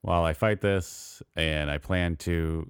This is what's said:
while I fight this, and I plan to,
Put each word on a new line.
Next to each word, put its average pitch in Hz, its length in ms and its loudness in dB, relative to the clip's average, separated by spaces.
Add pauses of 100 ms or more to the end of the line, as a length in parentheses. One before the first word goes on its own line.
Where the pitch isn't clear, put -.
while 87 220 2
I 82 80 2
fight 107 280 0
this, - 600 -2 (120)
and 78 360 0
I 73 80 -2
plan 87 400 0
to, 80 520 -2